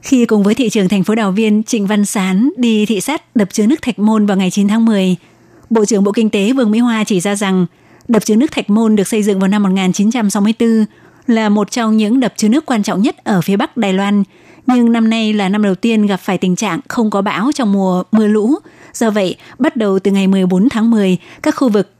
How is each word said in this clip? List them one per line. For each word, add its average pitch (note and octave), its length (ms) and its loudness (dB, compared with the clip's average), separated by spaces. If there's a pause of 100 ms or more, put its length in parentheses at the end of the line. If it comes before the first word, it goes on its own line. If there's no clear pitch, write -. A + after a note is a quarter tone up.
Khi A#3+ 240 0
cùng G#3+ 180 2
với G3+ 120 2
thị A#3+ 140 -2
trưởng G3 200 0
thành G3 140 0
phố G#3 120 0
Đào G#3+ 160 -2
Viên G#3+ 320 0
Trịnh G3+ 240 -4
Văn G#3 180 0
Sán F#3+ 520 0
đi A3+ 280 0
thị G3+ 160 -2
sát - 340 -8
đập G#3 160 2
chứa G#3+ 160 0
nước D4+ 140 0
Thạch - 180 -6
Môn G#3+ 260 2
vào G3+ 120 0
ngày F#3 140 0
chín G3+ 160 0
tháng A3+ 180 2
mười, F#3+ 300 2 (540)
Bộ A3+ 160 2
trưởng G3+ 180 0
Bộ G3+ 80 0
Kinh A3 180 0
tế G#3 240 0
Vương B3 180 0
Mỹ G#3+ 80 0
Hoa A#3 240 0
chỉ G3+ 160 -2
ra G3+ 160 -2
rằng, F#3+ 300 0 (420)
đập A3 180 0
chứa G#3+ 100 2
nước C4+ 160 2
Thạch - 180 -6
Môn A3 260 2
được G3 120 0
xây G#3+ 160 -2
dựng G3 160 0
vào F#3+ 80 0
năm G#3 160 0
một F#3+ 60 0
nghìn F#3 240 0
chín G#3 180 0
trăm A3+ 180 0
sáu G3+ 120 -2
mươi G#3+ 120 0
tư, A3+ 320 2 (420)
là A3 220 0
một G#3 220 0
trong A3 260 0
những A3 220 2
đập A#3+ 180 0
chứa G#3+ 120 0
nước D4 160 0
quan A3 180 -2
trọng F#3 180 -2
nhất D4+ 220 -2
ở G3 180 0
phía G3 160 0
Bắc C4 200 -4
Đài G3+ 160 0
Loan. G3+ 300 0 (440)
Nhưng A#3+ 240 2
năm A3+ 180 2
nay A3 240 0
là G3+ 160 0
năm G#3 140 0
đầu G3 120 0
tiên A3 300 0
gặp G3+ 120 0
phải F#3 200 -4
tình F3+ 180 0
trạng F3 320 -4
không A3+ 220 -2
có G3+ 120 -2
bão G3+ 340 -2
trong G#3+ 160 -2
mùa F#3 400 0
mưa A3 160 2
lũ. G#3+ 280 2 (380)
Do A3+ 180 -2
vậy, G3 240 -2 (240)
bắt D4+ 160 -2
đầu G3+ 240 0
từ G3 120 0
ngày G3 160 2
mười F#3+ 180 2
bốn F#3 240 2
tháng A3+ 220 0
mười, G3 260 2 (260)
các D4+ 120 0
khu C4+ 140 0
vực G3+ 300 0